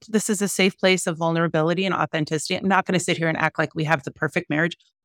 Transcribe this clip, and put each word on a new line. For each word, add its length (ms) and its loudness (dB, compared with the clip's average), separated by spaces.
this 220 0
is 100 -2
a 60 0
safe 320 0
place 300 2
of 100 -2
vulnerability 640 0
and 80 0
authenticity. 640 -2
I'm 120 -4
not 180 2
gonna 140 0
sit 160 0
here 120 -2
and 80 -2
act 220 0
like 160 -2
we 100 -2
have 200 0
the 80 -10
perfect 360 -4
marriage. 280 -2